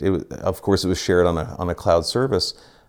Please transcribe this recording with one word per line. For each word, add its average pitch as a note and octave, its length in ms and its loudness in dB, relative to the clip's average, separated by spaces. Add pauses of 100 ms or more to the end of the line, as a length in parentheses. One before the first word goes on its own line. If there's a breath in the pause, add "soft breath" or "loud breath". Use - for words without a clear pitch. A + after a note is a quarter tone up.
it G2 100 0
was, F2+ 140 0
of - 380 -6
course, G2 220 2
it F#2 40 -2
was F2+ 120 0
shared F2 260 4
on E2+ 120 2
a, - 200 -8
on F2+ 100 -4
a F2 60 -2
cloud E2+ 320 2
service. A#2+ 480 -2 (340 soft breath)